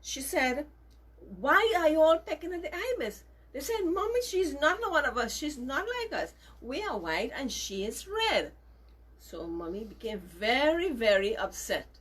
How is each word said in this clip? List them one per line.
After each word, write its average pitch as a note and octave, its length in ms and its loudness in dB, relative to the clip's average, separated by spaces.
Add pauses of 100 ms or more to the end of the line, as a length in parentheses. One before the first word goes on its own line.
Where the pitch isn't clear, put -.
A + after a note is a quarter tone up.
She - 200 -10
said, C4+ 460 0 (720)
Why F#4+ 360 4
are E4+ 120 4
you D#4 120 4
all D#4+ 180 8
pecking E4 340 -6
at F4 100 -6
the - 120 -8
ibis? F4+ 500 -4 (280)
They C4 80 -8
said, G#4+ 240 -2
Mommy, G4 380 0
she's F4+ 320 0
not D4+ 240 2 (120)
one D#4 140 2
of B3 120 0
us. A#3 200 -2
She's D4 220 -6
not C4+ 280 -4 (160)
like A4+ 100 -6 (100)
us. E3 120 -8 (260)
We C4+ 220 -6
are F4+ 160 -4
white E3+ 360 -2
and C4 160 -6
she G3 340 -6
is A#3+ 220 -8
red. G4+ 460 0 (680)
So E3 280 -12
Mommy E3+ 380 -6
became G#3+ 360 -10
very, C4+ 680 2
very G#3+ 460 4
upset. - 640 -6